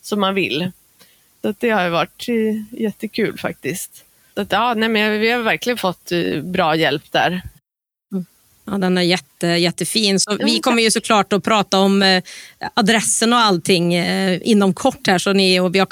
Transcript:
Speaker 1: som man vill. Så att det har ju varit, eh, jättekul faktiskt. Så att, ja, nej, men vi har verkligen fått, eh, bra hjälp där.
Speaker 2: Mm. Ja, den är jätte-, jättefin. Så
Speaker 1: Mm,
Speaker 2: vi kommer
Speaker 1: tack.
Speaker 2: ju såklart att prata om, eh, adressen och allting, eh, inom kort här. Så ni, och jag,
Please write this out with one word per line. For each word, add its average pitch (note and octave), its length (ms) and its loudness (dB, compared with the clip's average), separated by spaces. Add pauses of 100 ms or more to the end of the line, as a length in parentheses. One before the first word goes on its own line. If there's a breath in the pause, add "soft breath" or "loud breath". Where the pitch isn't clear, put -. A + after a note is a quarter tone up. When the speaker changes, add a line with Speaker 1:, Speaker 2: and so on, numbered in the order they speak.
Speaker 1:
som - 180 -6
man G3 160 0
vill. E3 360 -4 (680 soft breath)
Så A3 80 -4
att G#3 100 -8
det A#3+ 100 -2
har G#3 140 0
ju F3 60 -2
varit, E3+ 400 -4
eh, A3 520 -2
jättekul G#3+ 560 -4
faktiskt. - 680 -8 (320 soft breath)
Så G3+ 60 -4
att, G3 100 -8
ja, A#3 220 0
nej, A3 160 0
men G#3+ 300 0
vi A3+ 120 2
har A#3+ 100 0
verkligen A3 360 -2
fått, - 340 -6
eh, E3 300 -2
bra F3 340 0
hjälp D#3 360 0
där. E3+ 300 0 (680)
Speaker 2:
Mm. F3+ 140 -6 (400)
Ja, G#3+ 120 -12
den F3+ 200 2
är F3+ 40 2
jätte-, F3+ 460 -2
jättefin. F3 720 0
Så G#3 120 -2
Speaker 1:
Mm, - 140 -2
Speaker 2:
vi A3+ 140 0
kommer A#3+ 180 0
Speaker 1:
tack. A#3 60 2
Speaker 2:
ju A3 80 2
såklart G#3+ 420 0
att G3 100 0
prata G3+ 360 2
om, G3 240 4
eh, F#3 200 2 (500 loud breath)
adressen A3+ 600 2
och A#3+ 60 2
allting, F3 540 2
eh, F3+ 500 0
inom G3+ 300 4
kort - 340 -2
här. F#3 100 4
Så G3 160 0
ni, F#3+ 260 4
och F3+ 160 0
jag, F#3+ 160 2